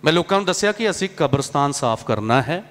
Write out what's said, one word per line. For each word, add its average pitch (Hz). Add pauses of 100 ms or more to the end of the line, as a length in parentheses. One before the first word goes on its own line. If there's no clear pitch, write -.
ਮੈਂ 156
ਲੋਕਾਂ 175
ਨੂੰ 202
ਦੱਸਿਆ 185
ਕਿ 214
ਅਸੀਂ 190
ਕਬਰਸਤਾਨ 143
ਸਾਫ਼ 120
ਕਰਨਾ 113
ਹੈ 160